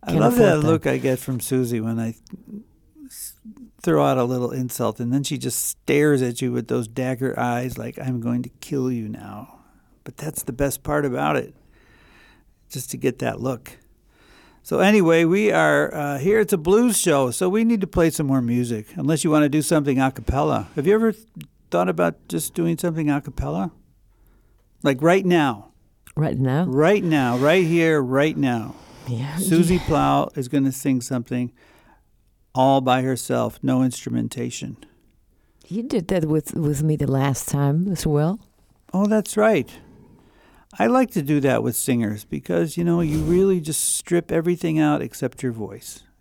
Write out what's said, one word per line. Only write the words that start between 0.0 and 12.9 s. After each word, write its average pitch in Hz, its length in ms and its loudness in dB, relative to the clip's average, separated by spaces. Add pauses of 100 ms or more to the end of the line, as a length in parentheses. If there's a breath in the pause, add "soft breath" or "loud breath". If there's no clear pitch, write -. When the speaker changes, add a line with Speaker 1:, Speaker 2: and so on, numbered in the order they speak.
Speaker 1:
I - 80 -6
Speaker 2:
Can 170 80 2
Speaker 1:
love 240 140 4
Speaker 2:
afford 226 160 6
Speaker 1:
that 170 120 4
Speaker 2:
that. 151 60 2
Speaker 1:
look 160 200 2
I 135 100 0
get 131 220 0
from 127 200 -6
Susie 120 400 -2
when 113 200 -4
I 113 160 -4 (920)
s-, - 280 -18 (480)
throw 156 220 2
out 139 140 2
a 123 80 2
little 123 260 -2
insult, 123 480 -4
and 120 140 -2
then 139 100 0
she 139 140 -4
just 123 280 -6
stares 147 560 2
at 123 200 -2
you 127 100 -2
with 120 160 -4
those 123 220 -2
dagger 127 500 -4
eyes 123 380 -4
like, 117 200 -10
"I'm 127 220 -4
going 120 240 -4
to - 60 -10 (100)
kill 131 320 -4
you 117 160 -6
now." 104 520 -14 (440 soft breath)
But - 140 -16
that's 151 260 -10
the - 80 -8
best 131 320 -2
part 147 220 0
about 143 320 0
it, - 180 -6 (1120 soft breath)
just - 220 -10